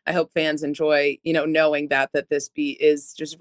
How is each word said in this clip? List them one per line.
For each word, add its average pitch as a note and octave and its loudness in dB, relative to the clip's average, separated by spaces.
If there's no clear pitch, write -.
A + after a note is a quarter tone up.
I F3 0
hope E3+ 0
fans D#3 -2
enjoy, D3 0
you D#3+ -2
know, D#3 0
knowing D3+ 0
that, C3+ 0
that C#3 -2
this C#3+ -2
beat C#3+ -6
is D3 2
just D#3 -10